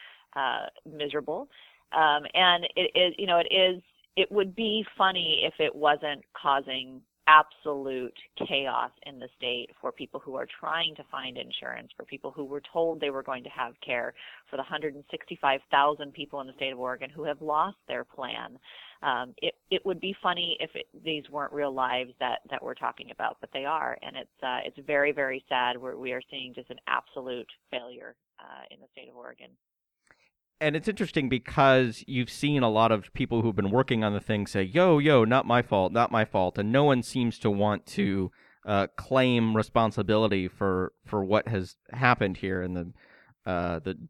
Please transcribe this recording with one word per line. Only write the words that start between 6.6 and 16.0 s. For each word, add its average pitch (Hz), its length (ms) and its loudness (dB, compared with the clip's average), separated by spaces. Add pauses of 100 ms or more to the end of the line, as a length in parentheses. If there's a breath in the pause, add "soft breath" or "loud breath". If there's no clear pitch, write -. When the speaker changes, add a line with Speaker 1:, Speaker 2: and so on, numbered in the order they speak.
Speaker 1:
absolute 139 920 6 (300)
chaos 123 420 -4 (160)
in 139 140 -18
the 123 80 -14 (100)
state 123 320 -6 (100)
for 127 120 -8
people - 280 -12
who 135 140 -14
are 127 140 -8 (120)
trying 160 360 -6
to 147 160 -18
find 131 260 -12
insurance, 123 580 -12
for - 80 -14
people 135 280 -14
who 147 120 -10
were 139 200 -10 (100)
told 165 260 -2
they 147 120 -4
were 135 100 -6
going 131 220 -8
to 120 80 -16
have 120 220 -8 (120)
care, 123 300 -4 (340 loud breath)
for 143 80 -10
the 135 60 -4
hundred 147 320 -8
and 143 160 -18
sixty-five 143 480 -2 (100)
thousand 147 440 2